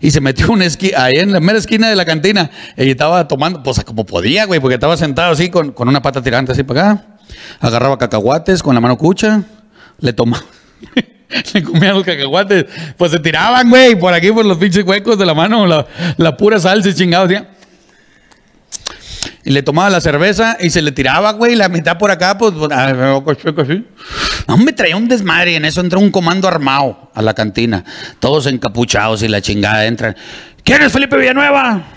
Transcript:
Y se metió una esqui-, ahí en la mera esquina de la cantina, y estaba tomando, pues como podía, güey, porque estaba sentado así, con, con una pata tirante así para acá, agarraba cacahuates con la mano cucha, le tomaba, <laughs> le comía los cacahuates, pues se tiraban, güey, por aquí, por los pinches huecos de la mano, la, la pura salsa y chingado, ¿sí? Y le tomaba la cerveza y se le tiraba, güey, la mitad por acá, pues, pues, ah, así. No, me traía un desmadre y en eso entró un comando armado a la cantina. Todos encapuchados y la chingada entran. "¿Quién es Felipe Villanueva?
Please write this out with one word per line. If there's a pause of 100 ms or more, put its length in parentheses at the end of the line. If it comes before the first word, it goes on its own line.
Y
se
metió
una
esqui-,
ahí
en
la
mera
esquina
de
la
cantina, (260)
y
estaba
tomando,
pues
como
podía,
güey,
porque
estaba
sentado
así,
con,
con
una
pata
tirante
así
para
acá, (540)
agarraba
cacahuates
con
la
mano
cucha, (560)
le
tomaba, (500)
<laughs>
le
comía
los
cacahuates, (300)
pues
se
tiraban,
güey,
por
aquí,
por
los
pinches
huecos
de
la
mano,
la, (300)
la
pura
salsa
y
chingado,
¿sí? (2000)
Y
le
tomaba
la
cerveza
y
se
le
tiraba,
güey,
la
mitad
por
acá,
pues,
pues,
ah, (380)
así. (640)
No,
me
traía
un
desmadre
y
en
eso
entró
un
comando
armado
a
la
cantina. (360)
Todos
encapuchados
y
la
chingada
entran. (460)
"¿Quién
es
Felipe
Villanueva? (140)